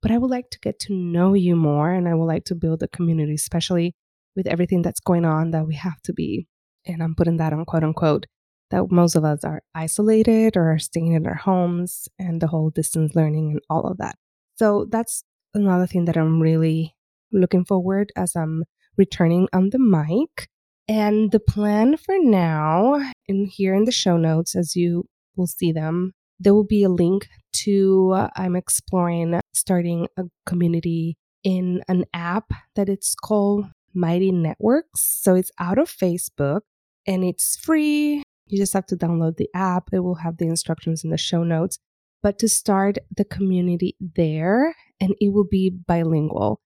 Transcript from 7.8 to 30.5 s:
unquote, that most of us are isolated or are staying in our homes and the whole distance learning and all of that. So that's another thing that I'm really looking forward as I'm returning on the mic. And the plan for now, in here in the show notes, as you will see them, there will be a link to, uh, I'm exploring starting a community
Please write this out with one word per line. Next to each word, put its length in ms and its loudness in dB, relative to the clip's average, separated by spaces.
unquote, 420 0
that 200 -2
most 240 4
of 80 4
us 200 -2
are 180 -8
isolated 840 2
or 160 4
are 60 2
staying 340 -2
in 140 2
our 80 -4
homes 720 -2
and 240 -4
the 60 0
whole 220 0
distance 460 -2
learning 360 0
and 180 -4
all 160 -2
of 120 -4
that. 180 -8
So 340 2
that's 340 -6
another 340 2
thing 180 0
that 120 0
I'm 240 2
really 540 0
looking 340 2
forward 500 0
as 200 -4
I'm 280 -2
returning 560 2
on 160 2
the 100 -2
mic. 680 2
And 440 2
the 80 4
plan 580 2
for 220 -4
now, 800 2
in 180 -2
here 280 -2
in 120 2
the 60 0
show 260 2
notes, 380 0
as 200 -2
you 300 0
will 120 -2
see 240 -2
them, 420 -2
there 140 4
will 120 6
be 180 2
a 60 4
link 380 2
to, 640 2
uh, 200 0
I'm 200 -2
exploring 840 -2
starting 540 -2
a 60 -6
community 720 -2